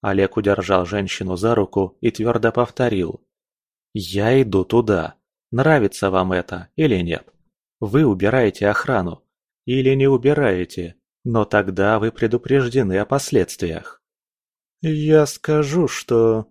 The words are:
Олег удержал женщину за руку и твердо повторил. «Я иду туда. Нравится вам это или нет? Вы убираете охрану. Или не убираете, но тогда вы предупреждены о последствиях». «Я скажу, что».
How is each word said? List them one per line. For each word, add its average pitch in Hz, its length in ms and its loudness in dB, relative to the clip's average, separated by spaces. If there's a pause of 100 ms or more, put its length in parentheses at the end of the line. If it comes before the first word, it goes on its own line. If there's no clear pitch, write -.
Олег 98 360 0
удержал 98 500 0
женщину 95 500 -6
за 110 180 0
руку 98 460 -2
и 113 100 0
твердо 113 420 0
повторил. 117 720 -2 (680)
«Я 104 480 0
иду 98 240 0
туда. 107 520 0 (340)
Нравится 120 600 2
вам 92 220 0
это 90 440 -6
или 147 260 2
нет? 85 260 -6 (520)
Вы 117 240 2
убираете 104 640 2
охрану. 101 560 -4 (420)
Или 131 280 2
не 135 120 2
убираете, 120 920 0 (280)
но 113 200 0
тогда 101 540 0
вы 110 120 -2
предупреждены 120 880 0
о 104 80 0
последствиях». 92 960 -4 (760)
«Я 151 460 2
скажу, 151 600 -2
что». 113 640 2